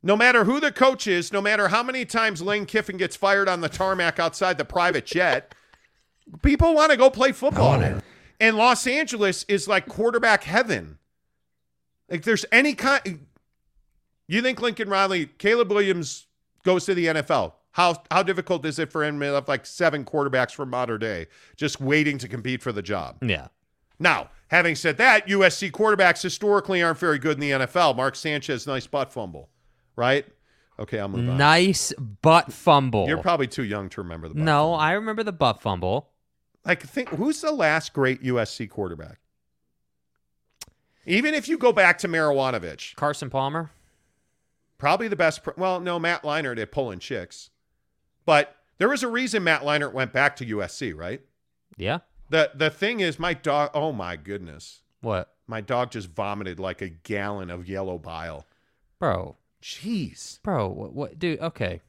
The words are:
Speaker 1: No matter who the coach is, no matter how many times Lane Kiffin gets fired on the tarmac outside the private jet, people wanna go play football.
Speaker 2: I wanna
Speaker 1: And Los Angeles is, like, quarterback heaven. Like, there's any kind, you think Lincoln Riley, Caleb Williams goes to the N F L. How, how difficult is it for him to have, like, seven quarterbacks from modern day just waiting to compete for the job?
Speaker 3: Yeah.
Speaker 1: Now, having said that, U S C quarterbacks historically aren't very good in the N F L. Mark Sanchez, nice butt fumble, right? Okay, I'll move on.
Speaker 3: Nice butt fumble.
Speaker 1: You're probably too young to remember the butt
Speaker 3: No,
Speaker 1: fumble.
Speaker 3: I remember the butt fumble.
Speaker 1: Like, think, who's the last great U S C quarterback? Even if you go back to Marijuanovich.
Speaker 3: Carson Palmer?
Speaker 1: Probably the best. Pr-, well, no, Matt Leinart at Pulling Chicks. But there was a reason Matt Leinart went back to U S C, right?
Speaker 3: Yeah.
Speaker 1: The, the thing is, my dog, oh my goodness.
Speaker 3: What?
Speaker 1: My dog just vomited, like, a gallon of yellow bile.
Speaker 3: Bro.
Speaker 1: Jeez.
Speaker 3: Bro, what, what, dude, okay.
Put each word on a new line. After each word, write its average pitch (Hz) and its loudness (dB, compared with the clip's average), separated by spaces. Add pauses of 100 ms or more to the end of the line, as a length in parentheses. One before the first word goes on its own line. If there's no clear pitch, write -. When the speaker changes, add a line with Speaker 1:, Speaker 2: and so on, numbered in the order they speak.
Speaker 1:
No 190 4
matter 240 6
who 247 2
the 302 0
coach 262 2
is, 175 -2
no 202 0
matter 208 2
how 214 2
many 254 -4
times 214 -2
Lane 202 -2
Kiffin - -4
gets 180 -4
fired 196 2
on 175 -2
the 156 -2
tarmac 180 0
outside 175 0
the 139 -2
private 175 0
jet, 165 0 (880)
people 294 6
wanna 302 6
go 254 8
play 262 2
football. - 2
Speaker 2:
I 139 4
wanna 98 0 (360)
Speaker 1:
And 220 4
Los 233 4
Angeles 240 0
is, 196 0
like, 190 0
quarterback 226 2
heaven. 147 -2 (1080)
Like, 175 -6
there's 220 0
any 269 4
kind, 202 -2 (1000)
you 214 0
think 254 -2
Lincoln 220 -4
Riley, 190 2 (140)
Caleb 220 2
Williams 190 -2 (340)
goes 185 2
to 196 0
the 170 2
N 160 0
F 147 -2
L. 113 0 (160)
How, 170 2
how 185 2
difficult 180 -2
is 147 -6
it 160 -2
for 156 -2
him 147 -4
to 143 -4
have, 139 -2
like, 135 -2
seven 151 -2
quarterbacks 131 0
from 135 -10
modern 123 -4
day 95 -6 (300)
just - -4
waiting 147 2
to 117 -12
compete 123 -6
for 127 -6
the 104 -6
job? 92 -6
Speaker 3:
Yeah. 87 -2 (520)
Speaker 1:
Now, 151 2 (180)
having 165 4
said 156 -2
that, 220 4
U 196 4
S 180 4
C 196 -4
quarterbacks 196 2
historically 196 0
aren't 165 0
very 156 2
good 151 0
in 139 -4
the 147 -2
N 135 0
F 123 -4
L. 165 4
Mark 127 -2
Sanchez, 147 -6
nice 135 -6
butt 139 -4
fumble, 87 -12 (480)
right? 135 2 (540)
Okay, 110 -8
I'll 98 -6
move 98 -4
on. 127 0
Speaker 3:
Nice 165 4
butt 156 2
fumble. 131 4
Speaker 1:
You're 156 0
probably 156 0
too 131 -6
young 101 -6
to - -12
remember 82 -10
the 78 -10
butt 151 -2
Speaker 3:
No, 151 4
Speaker 1:
fumble. 165 2
Speaker 3:
I 156 2
remember 214 -4
the 208 -4
butt 135 2
fumble. 95 -2 (520)
Speaker 1:
Like, 180 0
think, - -8
who's 240 -4
the 311 -2
last 160 0
great 131 0
U 127 -2
S 110 -4
C 113 -10
quarterback? 87 -10 (1900)
Even 247 0
if 294 -4
you 320 -2
go 240 4
back 185 4
to 202 -4
Marijuanovich. 135 -2
Speaker 3:
Carson 143 -4
Palmer? 139 -4 (1080)
Speaker 1:
Probably 190 0
the 196 -4
best. 160 0
Pr-, - -8
well, 185 -2
no, 175 -4
Matt 170 -2
Leinart 147 -4
at 107 -6
Pulling 117 -4
Chicks. - -12 (760)
But 147 4 (240)
there 202 4
was 262 0
a 254 -2
reason 226 -2
Matt 160 2
Leinart 147 0
went 131 -4
back 139 0
to 131 -10
U 107 -4
S 87 -8
C, 110 -8
right? 87 -10 (560)
Speaker 3:
Yeah. 110 -4 (300)
Speaker 1:
The, 151 2
the 151 0
thing 214 -4
is, 165 -2
my 170 -2
dog, 147 -2
oh 151 -2
my 90 -8
goodness. 82 -14 (200)
Speaker 3:
What? 104 -4 (140)
Speaker 1:
My 113 -10
dog 120 -4
just 98 -10
vomited, 98 -8
like, 95 -8
a 95 -8
gallon 98 -8
of 87 -12
yellow 95 -6
bile. 80 -14 (500)
Speaker 3:
Bro. 92 -4 (260)
Speaker 1:
Jeez. - -10
Speaker 3:
Bro, 127 -2
what, 101 -12
what, 143 -10
dude, 165 -4
okay. 98 -6